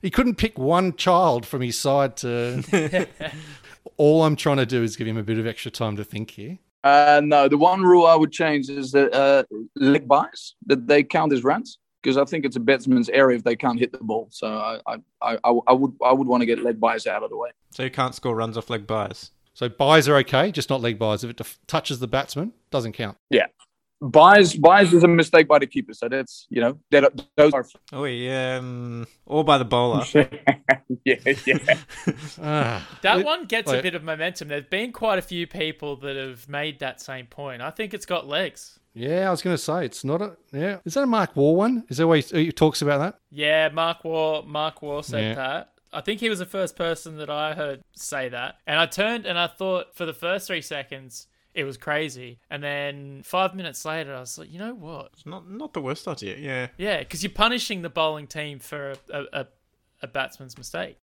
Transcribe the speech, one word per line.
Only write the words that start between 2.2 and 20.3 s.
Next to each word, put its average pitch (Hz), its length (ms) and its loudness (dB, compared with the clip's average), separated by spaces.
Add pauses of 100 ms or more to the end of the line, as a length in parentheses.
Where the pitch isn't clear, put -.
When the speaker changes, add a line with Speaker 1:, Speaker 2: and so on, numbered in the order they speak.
Speaker 1:
<laughs> - 800 -18
All 151 260 6
I'm 156 120 4
trying 139 220 0
to 131 80 2
do 120 160 -2
is 113 140 -4
give 117 120 -8
him 110 100 -4
a 110 60 -6
bit 110 140 -2
of 113 80 -4
extra 113 240 -10
time 110 280 -6
to 104 60 -8
think 110 280 -12
here. 135 260 -16 (260)
Speaker 2:
Uh, 147 400 6
no, 147 240 4
the 143 100 4
one 180 260 4
rule 175 240 8
I 165 80 10
would 156 160 2
change 147 380 0
is 139 240 -8
that, 139 200 4
uh, 139 300 4 (320)
leg 139 320 2
byes, - 480 0 (100)
that 127 220 0
they 147 160 6
count 156 300 0
as 123 100 0
runs, 160 340 -2 (240)
'cause 131 160 0
I 139 80 4
think 147 200 -6
it's 131 100 -4
a 131 40 -2
batsman's 123 500 2
area 131 280 4
if 110 60 -8
they 120 120 0
can't 120 240 -2
hit 127 120 0
the - 80 -14
ball. 110 320 -6
So - 160 -10
I, 110 400 -8
I, 113 80 -6 (260)
I, 117 220 -2
I, 120 240 4
I 127 60 8
would, 135 200 2 (100)
I 123 100 4
would 135 140 0
wanna 120 200 0
get 117 160 -2
leg 117 160 -2
byes 113 260 0
out 107 160 -4
of 107 80 -8
the 110 80 -12
way. 120 140 -10 (180)
Speaker 3:
So - 140 -10
you 131 80 -6
can't 127 240 -4
score 120 200 -4
runs 113 220 -4
off 110 140 -10
leg 107 160 -8
byes? - 420 -6 (240)
Speaker 1:
So 120 160 -6
byes 143 400 4
are 147 80 6
okay, 139 340 2